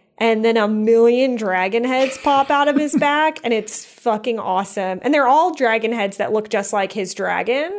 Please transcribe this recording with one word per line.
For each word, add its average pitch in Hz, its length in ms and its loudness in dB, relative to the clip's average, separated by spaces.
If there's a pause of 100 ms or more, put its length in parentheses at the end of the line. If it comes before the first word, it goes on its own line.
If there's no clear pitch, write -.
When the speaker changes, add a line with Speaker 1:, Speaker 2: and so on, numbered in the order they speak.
(200)
Speaker 1:
And 220 260 2
then 226 120 4
a 208 100 2
million 233 720 4
dragon 196 480 -2
heads 262 320 0
pop 277 340 2
out 285 160 2
of 285 80 0
his 294 200 0
Speaker 2:
<laughs> - 40 2
Speaker 1:
back, 302 440 0
and 240 100 0
it's 214 320 -6
fucking 220 520 -4
awesome. 185 640 -4
And 277 120 0
they're 285 160 2
all 320 260 4
dragon 226 380 0
heads 202 240 -4
that 208 160 -2
look 214 160 -2
just 202 240 -2
like 196 180 -2
his 190 220 -6
dragon. 202 640 -2